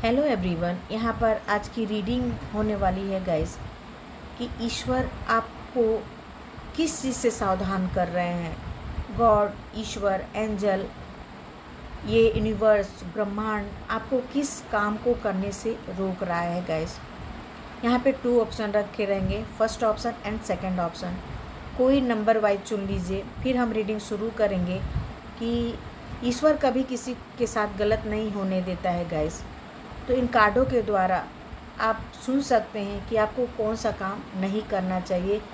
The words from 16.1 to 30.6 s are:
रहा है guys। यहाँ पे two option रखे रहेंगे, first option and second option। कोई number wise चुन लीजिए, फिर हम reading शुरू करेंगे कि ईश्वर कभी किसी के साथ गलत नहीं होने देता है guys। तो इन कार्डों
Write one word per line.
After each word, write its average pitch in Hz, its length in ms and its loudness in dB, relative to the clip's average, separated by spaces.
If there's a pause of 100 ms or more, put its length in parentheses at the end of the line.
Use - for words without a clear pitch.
रहा 170 160 0
है 175 260 -2
guys। 165 320 -2 (880)
यहाँ 247 140 4
पे 269 120 4
two 247 300 4
option 214 300 -2
रखे 202 340 0
रहेंगे, 196 380 0
first 220 400 0
option 220 300 2 (140)
and 214 140 -2
second 185 380 0
option। 175 340 -2 (640)
कोई 262 240 6
number 226 360 4
wise 202 240 4
चुन 202 200 -2
लीजिए, 196 440 -2 (180)
फिर 247 140 4
हम 240 140 2
reading 214 280 0
शुरू 214 380 -4
करेंगे 190 440 2 (580)
कि 233 400 0 (440)
ईश्वर 294 340 4
कभी 262 260 4
किसी 254 300 -4
के - 340 -4
साथ 208 300 -2
गलत 214 280 2
नहीं 214 260 0
होने 190 300 0
देता 180 280 -2
है 175 200 0
guys। 156 340 -2 (640)
तो 254 60 4
इन 247 140 4
कार्डों 233 380 6